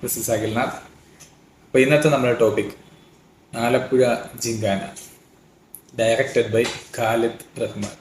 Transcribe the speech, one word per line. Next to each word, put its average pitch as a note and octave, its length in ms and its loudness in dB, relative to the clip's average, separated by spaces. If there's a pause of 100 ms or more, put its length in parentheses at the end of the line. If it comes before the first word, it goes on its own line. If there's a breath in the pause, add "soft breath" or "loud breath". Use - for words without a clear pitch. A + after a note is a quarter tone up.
this A#2 180 -6
is A#2+ 80 0
അഖിൽനാഥ്. A2 360 -2
അപ്പൊ - 1080 -8
ഇന്നത്തെ D3 300 6
നമ്മുടെ B2+ 320 2
ടോപ്പിക് A2 260 2 (920)
ആലപ്പുഴ B2 580 2 (240)
ജിങ്കാന, G#2+ 480 -4 (1080)
directed A#2 580 0
by A#2+ 120 2 (320)
ഖാലിദ് A2+ 640 -2
റഹ്മാൻ. G#2 280 -8 (100)